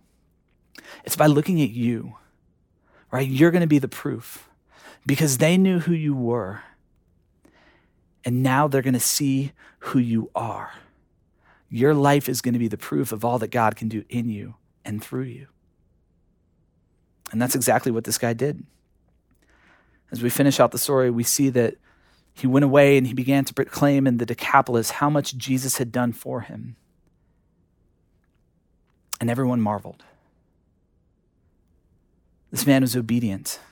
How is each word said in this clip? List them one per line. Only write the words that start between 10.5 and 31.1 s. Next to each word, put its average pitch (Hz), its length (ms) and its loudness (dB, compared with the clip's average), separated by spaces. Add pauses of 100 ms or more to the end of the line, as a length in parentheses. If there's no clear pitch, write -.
Your 131 240 2
life 143 340 4
is 127 140 -4
gonna 123 180 -2
be 117 100 0
the 107 100 -6
proof 143 340 -4
of 107 100 -8
all 120 180 0
that 110 100 -6
God 110 260 0
can 110 140 -6
do 107 180 -8
in 120 220 -4
you 107 240 -10 (280)
and 107 220 -10
through 131 200 -8
you. 131 240 -16 (1800)
And 113 120 -2
that's 127 120 -2
exactly 120 380 0
what 113 120 -4
this 113 120 -4
guy 117 160 -2
did. 135 320 -4 (1500)
As 113 120 -8
we 120 80 0
finish 139 280 2
out 120 120 6
the 120 80 -8
story, 131 320 0
we 120 120 -2
see 135 280 0
that 120 240 0 (580)
he - 140 -6
went 139 180 4
away 139 320 6
and 131 100 4
he 110 60 -6
began 135 320 0
to - 80 -12
proclaim 139 540 0
in 123 100 2
the 117 80 0
Decapolis 120 680 0
how 147 180 0
much 143 260 -2
Jesus 131 400 -2
had 120 160 -4
done 123 200 0
for 127 280 -10
him. 113 360 -14 (2500)
And 117 80 -2
everyone 123 320 0
marveled. 104 420 -4 (2500)